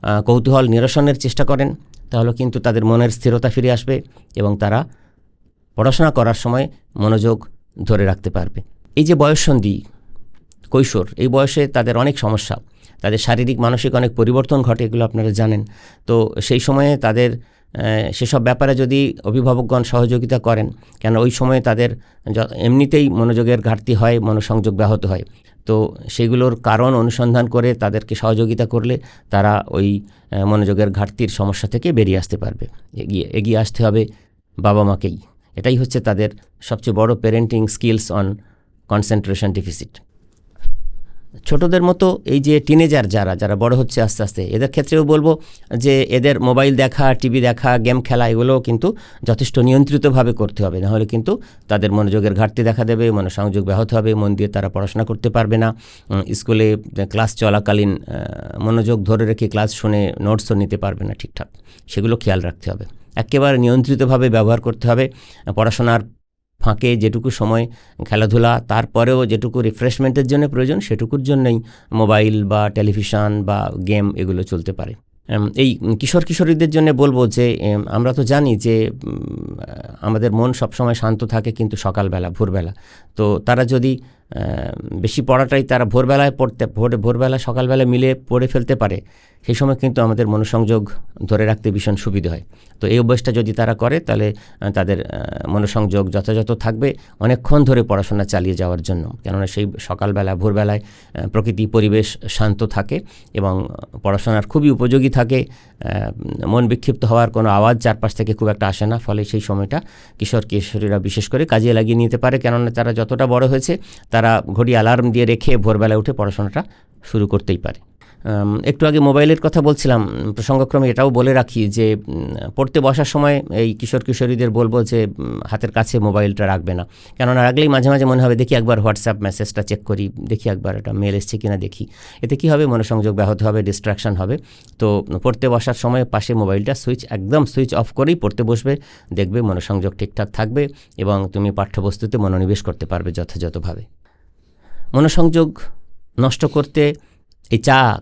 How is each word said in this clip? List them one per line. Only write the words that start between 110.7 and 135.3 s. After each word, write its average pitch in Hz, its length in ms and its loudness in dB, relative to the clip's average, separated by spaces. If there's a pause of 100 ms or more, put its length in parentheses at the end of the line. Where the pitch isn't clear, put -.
বিশেষ 98 280 -4
করে 143 180 0
কাজে 117 280 2
লাগিয়ে 113 220 2
নিতে 117 220 0
পারে। 127 220 0
কেননা 120 320 0
তারা 117 220 -2
যতটা 117 340 -2
বড় 123 200 2
হয়েছে, 135 300 0 (340)
তারা 113 360 2
ঘড়ি 117 240 0
অ্যালার্ম 120 400 2
দিয়ে 120 140 2
রেখে 117 320 4
ভোরবেলায় 107 420 2
উঠে 104 140 -2
পড়াশোনাটা 101 500 -4 (400)
শুরু 104 240 0
করতেই 98 300 -2
পারে। - 220 -8 (440)
আম, 104 420 -2
একটু 147 220 0
আগে 151 120 2
মোবাইলের 147 420 4
কথা 156 200 2
বলছিলাম, 110 720 0
প্রসঙ্গক্রমে 131 560 0
এটাও 131 200 2
বলে 127 240 2
রাখি 120 340 0
যে, 110 280 2 (120)
উম, - 280 -8 (200)
পড়তে 139 240 0
বসার 135 260 2
সময় 143 360 2 (120)
এই 113 200 0
কিশোর 120 300 -4
কিশোরীদের 120 460 0
বলবো 117 340 2
যে, 113 240 0 (100)
উম, 60 300 -8
হাতের - 240 -4
কাছে 113 280 0
মোবাইলটা 104 480 0
রাখবে 92 260 -2
না। 90 140 -6 (300)
কেননা 123 260 2
রাখলেই 131 240 2
মাঝে 135 220 4
মাঝে 135 160 4
মনে 127 180 4
হবে, 123 120 4
"দেখি 123 200 0
একবার 117 240 2
WhatsApp 104 400 0
মেসেজটা 101 420 -4
চেক 104 220 -6
করি, 101 360 -4
দেখি 107 300 -4
একবার 98 280 -4
একটা 104 160 -8
মেইল 101 220 -2
এসছে 101 220 -6
কিনা 104 200 -4
দেখি।" 92 300 -10 (340)
এতে 135 140 -2
কী 156 140 0
হবে? 151 160 4
মনোসংযোগ 110 500 0
ব্যাহত 101 280 0
হবে, 107 200 0
ডিস্ট্রাকশন 101 520 -4
হবে। 95 220 -4 (420)
তো 104 260 0 (180)
পড়তে 127 260 0